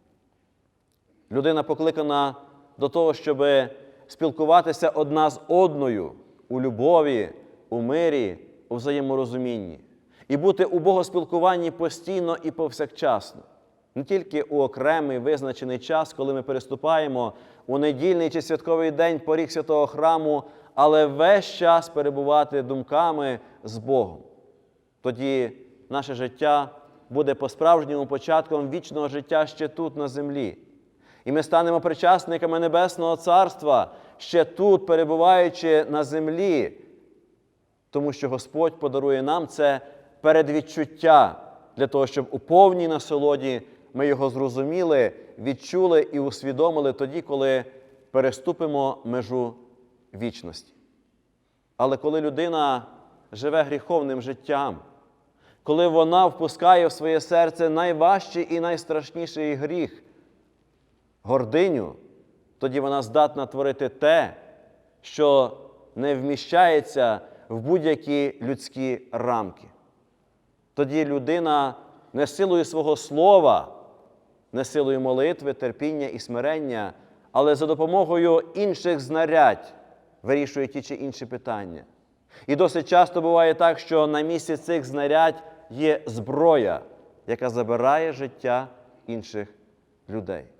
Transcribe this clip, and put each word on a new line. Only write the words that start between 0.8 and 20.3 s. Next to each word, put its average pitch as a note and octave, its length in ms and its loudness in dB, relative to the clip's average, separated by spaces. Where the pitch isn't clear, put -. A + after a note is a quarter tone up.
Людина D3 320 0
покликана D3 720 -2
до C#3 120 -2
того, E3 240 2
щоб C#3+ 320 -2
спілкуватися D#3+ 800 0
одна D#3 400 0
з C3 180 -8
одною C#3+ 640 0
у B2+ 120 -4
любові, B2+ 680 2
у A#2+ 120 -4
мирі, C3 560 -2
у A#2 60 -6
взаєморозумінні. B2+ 1040 -4
І C#3+ 100 -2
бути F#3+ 280 2
у F3 140 0
богоспілкуванні F3 920 0
постійно E3+ 720 -6
і D#3 80 -6
повсякчасно. C#3+ 920 -4
Не C#3 80 -6
тільки D#3 380 -4
у D3 200 0
окремий C3+ 580 -2
визначений C3 600 -4
час, D#3 340 -4
коли C#3 200 -4
ми C3+ 80 -6
переступаємо C3+ 920 -4
у C3 100 -2
недільний D3+ 520 0
чи D#3+ 120 -4
святковий D#3+ 500 -2
день D#3+ 280 0
поріг D#3 320 -2
святого D3+ 360 0
храму, D3+ 560 0